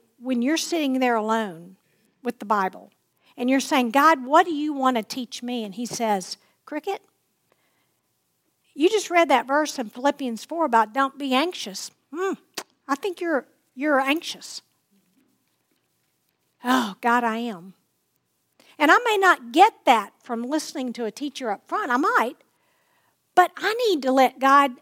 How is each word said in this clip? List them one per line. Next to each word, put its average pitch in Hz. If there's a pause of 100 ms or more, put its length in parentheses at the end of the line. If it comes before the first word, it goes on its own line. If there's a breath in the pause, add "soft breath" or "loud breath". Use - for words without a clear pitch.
(200)
when 240
you're 294
sitting 285
there 247
alone 208 (440)
with 240
the 214
Bible. 196 (460)
And 247
you're 269
saying, 254
"God, 277
what 311
do 349
you 302
want 262
to 220
teach -
me?" 240
And 196
he 233
says, 208 (280)
"Cricket, 302 (1700)
you 302
just 415
read 339
that 240
verse 285
in 226
Philippians 254
four 330
about 226
don't 269
be 269
anxious. 262 (220)
Hmm, 359 (540)
I 277
think 359
you're, 320 (300)
you're 277
anxious." - (2000)
"Oh, 240
God, 240
I 226
am." 196 (1080 soft breath)
And 302
I 392
may 427
not 294
get 381 (120)
that 220 (100)
from 233
listening 262
to 233
a 208
teacher 262
up -
front. 370
I 240
might. 302 (960)
But 359
I 403 (160)
need 320
to 262
let 262
God 277 (100)